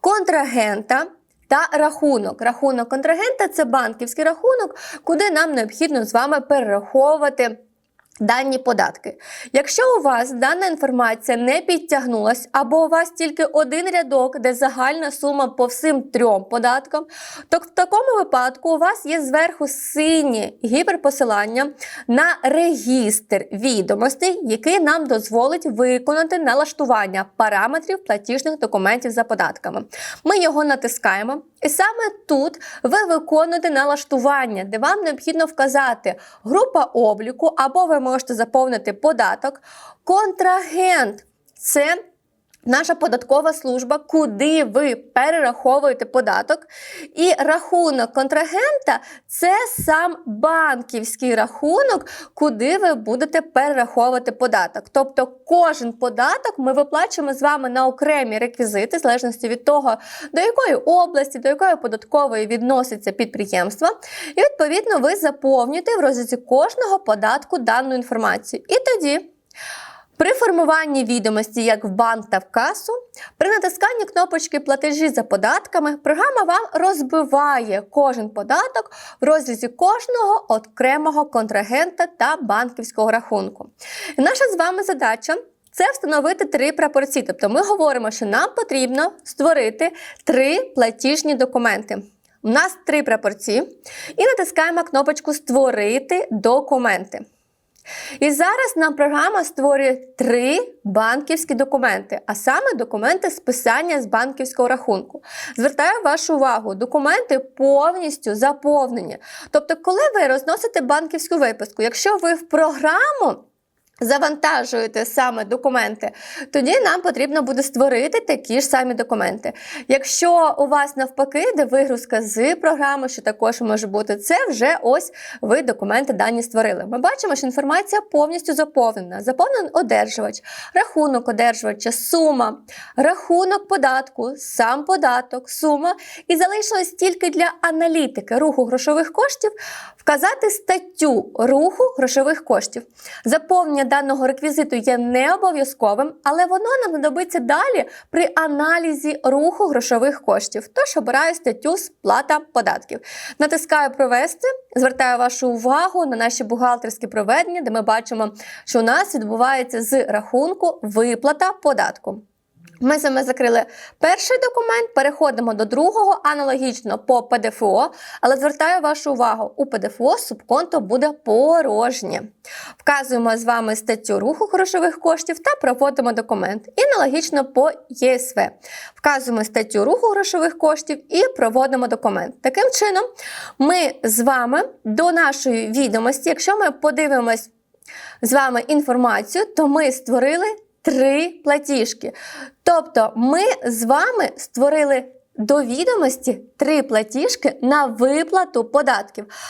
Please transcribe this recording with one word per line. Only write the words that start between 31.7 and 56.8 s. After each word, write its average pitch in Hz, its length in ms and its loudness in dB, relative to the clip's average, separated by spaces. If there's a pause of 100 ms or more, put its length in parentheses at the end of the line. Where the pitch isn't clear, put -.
тут 294 320 0 (220)
ви 370 220 2
виконуєте 330 680 0
налаштування, 269 920 0
де 202 140 -6
вам 339 220 0
необхідно 320 440 -2
вказати 269 720 0 (300)
група 339 400 2
обліку, 240 720 0
або 269 300 2
ви 311 140 2
можете 254 340 -4
заповнити 226 580 0
податок. 233 680 0 (440)
Контрагент — 370 1200 0 (300)
це 302 420 0 (680)
наша 302 300 2
податкова 302 580 0
служба, 254 460 -4
куди 294 680 0
ви 254 320 0
перераховуєте 269 1080 0
податок. 208 600 0 (480)
І 349 240 4
рахунок 311 720 0
контрагента — 311 880 0 (260)
це 349 260 0 (320)
сам 320 320 0 (100)
банківський 247 1080 -2
рахунок, 311 720 0 (280)
куди 285 440 0
ви 349 160 2
будете 254 460 -2
перераховувати 254 920 0
податок. 214 600 0
Тобто 269 340 0
кожен 302 680 2
податок 254 640 -2
ми 262 140 0
виплачуємо 285 600 -2